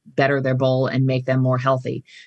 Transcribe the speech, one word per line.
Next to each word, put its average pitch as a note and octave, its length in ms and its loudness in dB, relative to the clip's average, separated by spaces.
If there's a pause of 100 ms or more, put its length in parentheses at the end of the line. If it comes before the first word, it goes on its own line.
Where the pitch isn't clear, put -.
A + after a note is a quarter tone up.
better C#3 360 0
their C3 140 0
bowl C3 320 0
and C3 180 0
make C3 200 -2
them C3 160 0
more B2+ 160 2
healthy. C3 460 -2 (240)